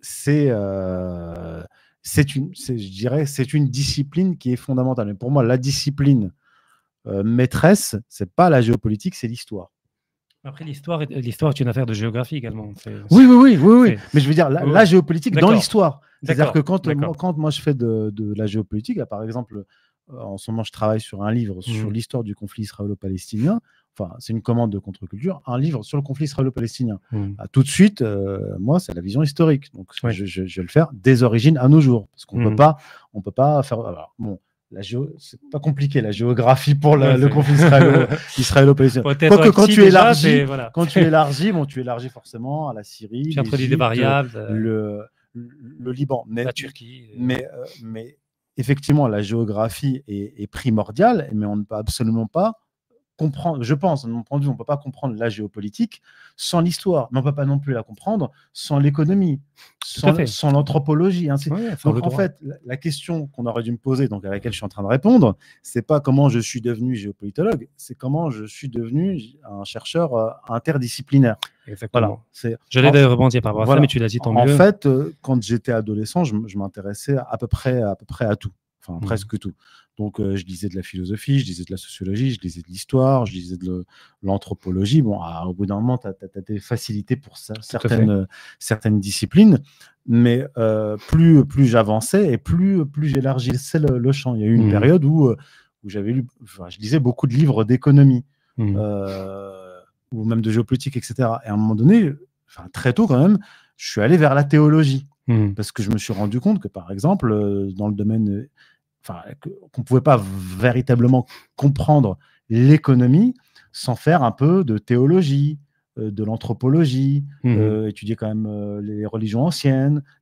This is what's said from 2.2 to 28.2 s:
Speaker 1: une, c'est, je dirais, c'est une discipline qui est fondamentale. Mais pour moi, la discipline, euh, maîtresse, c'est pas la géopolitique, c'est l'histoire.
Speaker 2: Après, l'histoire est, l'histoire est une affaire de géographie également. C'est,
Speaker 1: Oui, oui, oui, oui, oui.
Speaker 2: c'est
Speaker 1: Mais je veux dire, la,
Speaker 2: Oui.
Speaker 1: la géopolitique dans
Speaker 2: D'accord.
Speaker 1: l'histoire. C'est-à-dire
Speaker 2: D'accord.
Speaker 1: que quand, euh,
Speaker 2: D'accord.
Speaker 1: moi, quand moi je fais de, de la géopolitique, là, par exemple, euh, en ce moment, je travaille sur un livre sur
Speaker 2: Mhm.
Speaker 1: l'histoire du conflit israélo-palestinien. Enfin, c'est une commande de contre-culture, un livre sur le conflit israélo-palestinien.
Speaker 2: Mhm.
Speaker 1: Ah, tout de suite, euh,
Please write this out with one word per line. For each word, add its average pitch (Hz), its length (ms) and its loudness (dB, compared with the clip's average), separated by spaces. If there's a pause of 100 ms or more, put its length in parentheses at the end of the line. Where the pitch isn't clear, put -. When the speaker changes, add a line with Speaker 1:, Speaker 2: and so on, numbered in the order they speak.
Speaker 1:
une, 156 200 -6
c'est, 123 240 -8
je 98 120 -10
dirais, 123 360 -4
c'est 135 260 -6
une 147 160 0
discipline 143 720 -4
qui 123 120 -6
est 123 60 -2
fondamentale. 127 520 -4
Mais 101 60 -8
pour 120 160 -8
moi, 143 140 2
la 127 140 2
discipline, 135 760 0 (760)
euh, 98 160 -4
maîtresse, 127 760 2 (120)
c'est - 260 -10
pas 180 160 4
la 131 120 4
géopolitique, 110 520 -2
c'est 117 140 -10
l'histoire. 110 420 -14 (720)
Speaker 2:
Après, 143 200 -18
l'histoire 151 380 -8
est, 147 80 -8
l'histoire 135 400 -2
est 139 100 -4
une 123 80 0
affaire 123 180 -2
de 113 60 -6
géographie 117 440 -6
également. 110 400 -12
C'est, 107 180 -16 (160)
Speaker 1:
Oui, 254 160 12
oui, 247 100 10
oui, 247 240 8
oui, 190 140 8
oui. 247 140 8 (100)
Speaker 2:
c'est - 160 -14
Speaker 1:
Mais 151 60 6
je 135 80 2
veux 156 60 2
dire, 156 140 4
la, 143 160 0
Speaker 2:
Oui. 143 80 2
Speaker 1:
la 208 140 8
géopolitique 170 480 2
dans 156 60 4
Speaker 2:
D'accord. 202 140 6
Speaker 1:
l'histoire. 190 460 0 (220)
C'est-à-dire 147 240 2
Speaker 2:
D'accord. 113 80 -4
Speaker 1:
que 151 120 2
quand, 185 220 -2
euh, 151 60 0
Speaker 2:
D'accord. 143 160 -2
Speaker 1:
moi, 156 80 -8
quand 180 180 -4
moi 151 140 -2
je 143 100 -8
fais 147 140 -2
de, 113 400 -2
de 104 200 -6
la 107 120 -4
géopolitique, 107 500 -6
là, 139 100 -8
par 107 160 -12
exemple, 110 420 -10 (460)
euh, 123 80 -20
en 104 200 -14
ce - 120 -14
moment, 113 120 -8
je - 100 -16
travaille 107 280 -2
sur 101 220 -14
un 104 100 -4
livre 104 280 -6
sur 107 280 -6
Speaker 2:
Mhm. 104 40 -8
Speaker 1:
l'histoire 120 320 -8
du 101 100 -10
conflit - 280 -14
israélo-palestinien. 104 1000 -6 (380)
Enfin, 92 220 -10
c'est - 120 -12
une 113 100 -6
commande 117 280 -2
de 101 80 -8
contre-culture, 104 640 -10
un 123 140 -6
livre 135 240 -4
sur - 140 -10
le 143 60 -2
conflit 143 240 -6
israélo-palestinien. 120 760 -6 (120)
Speaker 2:
Mhm. 101 260 -6
Speaker 1:
Ah, 104 100 -16
tout 135 160 2
de 139 40 -4
suite, 208 320 4
euh, 101 600 -4